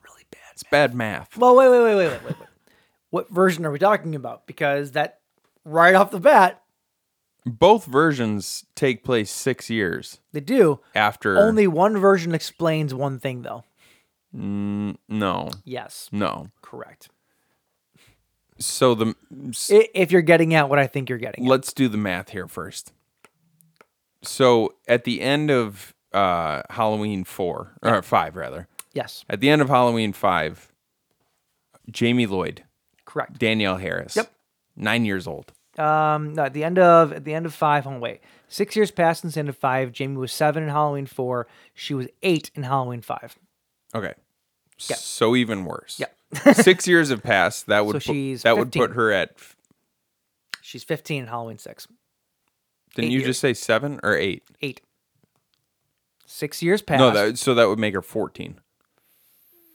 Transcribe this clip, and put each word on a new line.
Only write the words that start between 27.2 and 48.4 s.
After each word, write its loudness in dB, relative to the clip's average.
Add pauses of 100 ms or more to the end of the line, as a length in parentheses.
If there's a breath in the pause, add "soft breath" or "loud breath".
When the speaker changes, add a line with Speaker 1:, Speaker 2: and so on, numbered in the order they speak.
Speaker 2:
four, -8 (100)
or 2
Speaker 1:
Yep. -2
Speaker 2:
five, -2
rather. -12 (260)
Speaker 1:
Yes. -10
Speaker 2:
At -6
the 2
end 4
of 0
Halloween 2
five, -4 (1160)
Jamie 0
Lloyd. -6 (400)
Speaker 1:
Correct. -12
Speaker 2:
Danielle 0
Harris. -8
Speaker 1:
Yep. -4 (460)
Speaker 2:
Nine 0
years -4
old. -16 (260)
Speaker 1:
Um, -2
no, -2
at -8
the -6
end 0
of, 8
at -12
the -8
end -6
of -10
five, 0
hold -12
on, -12
wait. -8 (280 soft breath)
Six -6
years 0
passed 0
since -8
the -4
end -4
of -10
five. -2
Jamie -8
was -8
seven 0
in -6
Halloween -2
four. -6 (280 soft breath)
She -10
was -6 (160)
eight -2
in -8
Halloween -4
five. -12 (560)
Speaker 2:
Okay. -8 (720)
Speaker 1:
Yep. -6
Speaker 2:
So 0
even -2
worse. -14
Speaker 1:
Yep. -10 (160)
<laughs> 4
Speaker 2:
Six 4
years 4
have -4
passed. 0
That 2
would -6
Speaker 1:
So -4
Speaker 2:
put, -10 (120)
Speaker 1:
she's -6